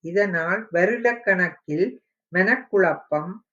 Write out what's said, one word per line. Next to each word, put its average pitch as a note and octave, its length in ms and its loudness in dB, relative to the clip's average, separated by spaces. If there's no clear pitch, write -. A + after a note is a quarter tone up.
இதனால் F3+ 600 0
வருடக்கணக்கில் F#3+ 1160 0
மனக்குழப்பம் F3+ 1000 0